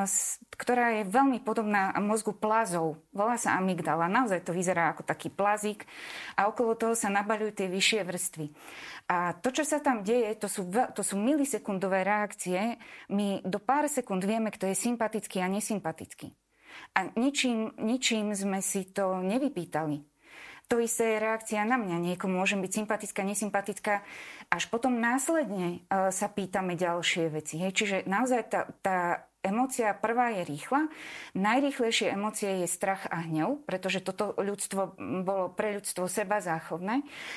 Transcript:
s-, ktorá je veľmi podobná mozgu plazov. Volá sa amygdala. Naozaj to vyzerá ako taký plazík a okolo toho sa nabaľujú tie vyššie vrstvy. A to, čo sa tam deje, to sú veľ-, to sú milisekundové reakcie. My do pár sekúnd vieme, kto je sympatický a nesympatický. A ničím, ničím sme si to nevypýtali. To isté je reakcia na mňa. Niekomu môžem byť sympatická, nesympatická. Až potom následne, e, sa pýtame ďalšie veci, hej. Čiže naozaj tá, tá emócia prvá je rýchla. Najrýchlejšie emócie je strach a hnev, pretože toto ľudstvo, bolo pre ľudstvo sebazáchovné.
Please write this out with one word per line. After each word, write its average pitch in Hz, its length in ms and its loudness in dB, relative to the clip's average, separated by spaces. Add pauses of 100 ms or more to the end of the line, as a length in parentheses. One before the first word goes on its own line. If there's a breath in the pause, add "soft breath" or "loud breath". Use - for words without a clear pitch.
s-, - 320 0 (160)
ktorá 240 480 2
je 190 80 -2
veľmi 254 320 6
podobná 214 560 2
mozgu 208 400 0
plazov. 180 720 2
Volá 226 320 2
sa 175 160 2
amygdala. 165 480 2
Naozaj 196 400 2
to 175 80 -2
vyzerá 170 400 2
ako - 80 -10
taký - 320 -4
plazík 208 560 0 (480 loud breath)
a 196 80 4
okolo 226 320 0
toho 226 160 0
sa 220 160 -2
nabaľujú 208 560 0
tie - 0 -
vyššie 190 400 2
vrstvy. 175 400 -6 (640 loud breath)
A 175 320 2
to, 254 80 0
čo 285 160 -2
sa 294 160 0
tam 233 240 0
deje, 226 320 4
to 208 80 -8
sú 185 240 -4
veľ-, 226 240 2
to 214 80 -6
sú 196 160 -2
milisekundové 202 880 0
reakcie. 208 720 -2 (320 loud breath)
My 202 320 0
do 185 160 -4
pár 285 320 2
sekúnd 202 320 -2
vieme, 214 320 0
kto 190 160 -2
je 190 80 0
sympatický 220 640 -2
a 185 80 0
nesympatický. - 800 -4 (640 loud breath)
A 190 240 2
ničím, 240 640 2
ničím 220 560 2
sme 196 240 0
si 190 240 -2
to 190 320 0
nevypýtali. 175 880 0 (600 loud breath)
To 233 160 2
isté 226 340 2
je 214 60 0
reakcia 220 400 0
na 240 160 2
mňa. 175 240 0
Niekomu 180 400 0
môžem 196 240 2
byť 190 60 -4 (100)
sympatická, 208 400 -4
nesympatická. 202 800 -2 (480 loud breath)
Až 170 240 4
potom 240 240 2
následne, 226 880 2
e, 190 240 4
sa 190 160 0
pýtame 190 480 -2
ďalšie 170 560 2
veci, 156 320 -6
hej. 190 80 0
Čiže 196 400 0
naozaj 233 400 2
tá, 190 120 0 (200)
tá 190 160 2 (480)
emócia 220 480 2
prvá 240 400 2
je 185 80 -2
rýchla. 247 480 0 (480 loud breath)
Najrýchlejšie 226 800 2
emócie 196 480 -2
je - 20 -2
strach 190 460 -2
a 165 80 -2
hnev, 165 480 0
pretože 185 320 -2
toto 190 400 -2
ľudstvo, 196 560 -2 (240)
bolo 185 320 0
pre 208 240 -2
ľudstvo 180 320 -2
sebazáchovné. 190 960 0 (320 loud breath)